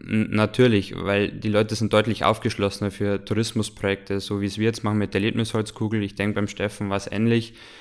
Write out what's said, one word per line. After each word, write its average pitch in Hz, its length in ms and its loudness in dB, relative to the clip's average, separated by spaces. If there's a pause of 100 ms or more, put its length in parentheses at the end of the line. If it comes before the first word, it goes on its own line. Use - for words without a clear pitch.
n-, 110 260 0
natürlich, 107 640 4
weil 101 340 0
die 104 200 -6
Leute 110 260 2
sind 107 160 -2
deutlich 107 320 2
aufgeschlossener 101 640 0
für 101 340 -2
Tourismusprojekte, 101 920 -2
so 101 220 -2
wie 101 60 0
es 101 120 -4
wir 107 60 2
jetzt 113 180 0
machen 107 160 0
mit 101 160 -2
der 98 60 2
Erlebnisholzkugel. 110 840 -2
Ich 101 140 -6
denke, 101 180 -2
beim 101 140 -2
Steffen 104 420 -4
war's 98 180 -4
ähnlich. 113 460 0 (260)